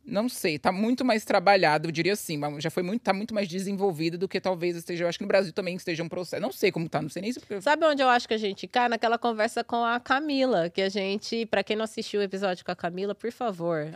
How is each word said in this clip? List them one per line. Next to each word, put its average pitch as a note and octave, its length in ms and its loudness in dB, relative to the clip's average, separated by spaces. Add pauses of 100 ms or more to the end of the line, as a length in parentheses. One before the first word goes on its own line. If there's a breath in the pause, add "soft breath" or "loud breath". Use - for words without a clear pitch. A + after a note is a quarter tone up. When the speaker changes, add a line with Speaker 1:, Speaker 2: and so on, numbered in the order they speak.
Speaker 1:
Não G#3+ 240 -2
sei, D#3+ 300 -2
tá - 140 2
muito A3+ 340 0
mais A3 180 2
trabalhado, F3 640 6
eu E3 40 -2
diria E3 220 0
assim, F3 220 -4
mas D3 260 -4
já D#3+ 100 -2
foi F#3 100 -2
muito, F#3 220 -2
tá G3 100 0
muito G#3+ 220 -4
mais G3+ 120 0
desenvolvido F3+ 680 -2
do F3+ 100 -2
que F#3 140 -4
talvez F3 340 0
esteja, E3+ 280 -6
eu F3 40 0
acho E3+ 120 -2
que G#3 40 -6
no G3+ 40 -6
Brasil G3 260 4
também F3+ 220 -4
esteja E3 280 -4
um E3 60 -6
processo. F3 320 -6
Não A#3 100 -2
sei G3+ 200 2
como E3 180 -4
tá, D3 120 -2
não D3+ 60 -6
sei F3 140 -8
nem G#3+ 100 -4
se - 80 -10
porque G3+ 220 -8
Speaker 2:
Sabe D4+ 240 4
onde C#4+ 160 4
eu C4 80 6
acho A#3+ 180 4
que A#3 60 0
a A3 40 0
gente G3 300 -4
cai? A#3+ 220 2
Naquela A#3 300 2
conversa A3+ 440 0
com A#3 220 0
a A#3 140 0
Camila, C4 720 2
que G3 100 -2
a F#3+ 80 2
gente, G#3 560 -2
pra G3+ 180 0
quem G#3+ 140 -2
não A3 80 -2
assistiu G#3 340 -6
o G3+ 40 2
episódio F#3+ 420 -2
com F3+ 60 -6
a F3 40 -4
Camila, F#3 380 -4
por A3 180 -6
favor, E3+ 640 -2